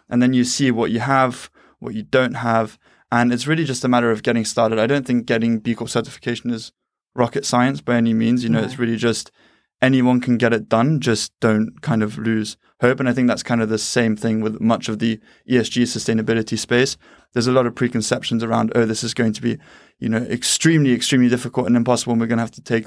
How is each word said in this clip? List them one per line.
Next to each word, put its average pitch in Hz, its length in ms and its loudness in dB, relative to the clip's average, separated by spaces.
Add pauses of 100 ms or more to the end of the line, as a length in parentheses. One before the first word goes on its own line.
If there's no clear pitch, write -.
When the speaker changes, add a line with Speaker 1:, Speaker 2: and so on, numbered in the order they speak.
(100)
Speaker 1:
And 120 120 2
then 127 120 2
you 123 100 4
see 131 260 0
what 113 200 0
you 113 100 -2
have, 131 480 0 (300)
what 120 160 -10
you 110 80 -8
don't 127 320 0
have. 113 440 -2 (320)
And 120 220 2
it's 123 140 -4
really 160 180 0
just 131 220 -4
a - 20 0
matter 120 220 2
of 110 120 -2
getting 120 220 0
started. 113 340 0
I 110 80 2
don't 135 200 0
think 123 180 0
getting 117 360 0
B 117 140 -2
Corp 113 140 -8
certification 120 640 -6
is 113 220 -8 (420)
rocket 117 320 -2
science 127 340 0
by 120 160 -2
any 117 160 2
means. 117 320 0
You 113 60 -2
know, 113 100 2
Speaker 2:
No. 101 60 -2
Speaker 1:
it's - 120 -10
really 113 200 -2
just 117 320 -2 (500)
anyone 127 400 4
can 123 160 2
get 113 160 2
it 110 160 0
done. 131 320 2
Just 117 400 -2
don't 110 400 0
kind 110 220 0
of 107 160 -4
lose 110 400 -4 (240)
hope. 127 180 4
And 131 80 0
I 117 60 2
think 127 140 2
that's 107 140 0
kind 117 200 0
of 107 80 0
the 110 80 0
same 113 360 0
thing 110 280 -2
with 110 180 -4
much 113 300 0
of 107 80 -6
the 113 200 -2 (320)
E 127 60 4
S 113 140 0
G 123 140 0
sustainability 113 760 -2
space. 123 400 0 (340)
There's 117 140 0
a 127 60 2
lot 127 140 4
of 117 80 -6
preconceptions 117 680 -2
around, 113 320 -2
"Oh, 117 120 4
this 110 180 -4
is 113 80 -6
going 110 220 0
to - 80 -12
be, 117 160 -2 (400)
you - 100 -6
know, 110 140 -2
extremely, 143 720 2
extremely 123 340 4
difficult 123 380 -2
and 120 100 4
impossible, 120 380 0
and 117 60 0
we're 117 80 0
gonna 117 120 0
have 113 120 -4
to - 100 -20
take 113 240 -2